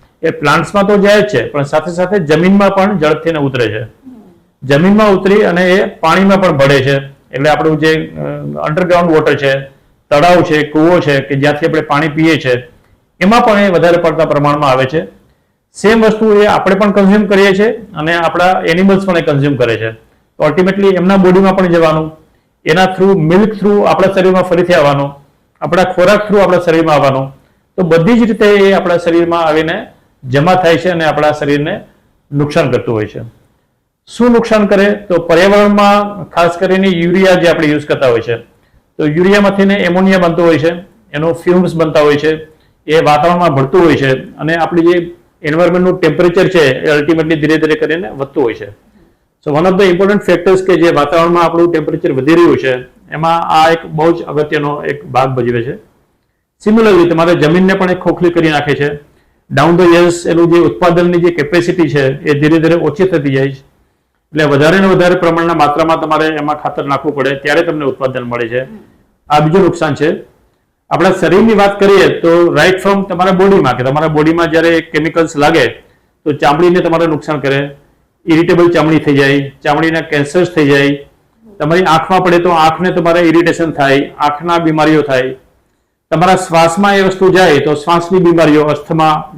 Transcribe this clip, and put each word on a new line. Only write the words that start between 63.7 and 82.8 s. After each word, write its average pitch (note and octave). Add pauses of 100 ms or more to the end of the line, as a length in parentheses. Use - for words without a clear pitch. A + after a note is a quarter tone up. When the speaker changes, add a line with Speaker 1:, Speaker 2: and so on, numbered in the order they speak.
Speaker 1:
એટલે D3+
વધારે D3
ને G3
વધારે F3+
પ્રમાણના E3+
માત્રામાં D#3
તમારે D#3
એમાં D3+
ખાતર D3
નાખવું C#3
પડે C#3
ત્યારે D3
તમને D#3
ઉત્પાદન B2+
મળે A#2+
છે. B2
Speaker 2:
હમ. G#3 (520)
Speaker 1:
આ D3
બીજું D#3+
નુકસાન D#3
છે. D#3 (680)
આપણા E3
શરીરની G#3
વાત G3+
કરીએ G3
તો E3+
right F3
from G3
તમારા F#3
બોડીમાં F#3
કે B2+
તમારા D3+
બોડીમાં D#3
જ્યારે E3
કેમિકલ્સ D#3+
લાગે D3 (580)
તો D3+
ચામડીને D#3+
તમારે E3
નુકસાન D3+
કરે, C#3 (500)
ઇરિટેબલ E3+
ચામડી D#3
થઈ D3
જાય, C#3 (120)
ચામડીના D#3+
કેન્સર્સ D#3
થઈ D3+
જાય, C#3+ (540)
તમારી E3
આંખમાં E3
પડે F3
તો F3
આંખને E3